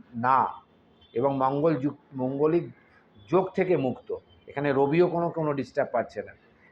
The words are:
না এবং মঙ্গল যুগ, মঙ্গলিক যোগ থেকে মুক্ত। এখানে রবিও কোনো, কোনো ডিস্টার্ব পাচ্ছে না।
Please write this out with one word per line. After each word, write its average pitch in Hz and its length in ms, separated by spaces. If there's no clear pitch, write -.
না 123 300
এবং 135 260
মঙ্গল 143 360
যুগ, 139 220
মঙ্গলিক 139 520
যোগ 185 240
থেকে 180 220
মুক্ত। 127 400
এখানে 143 260
রবিও 139 340
কোনো, 170 240
কোনো 151 220
ডিস্টার্ব 131 400
পাচ্ছে 110 300
না। - 100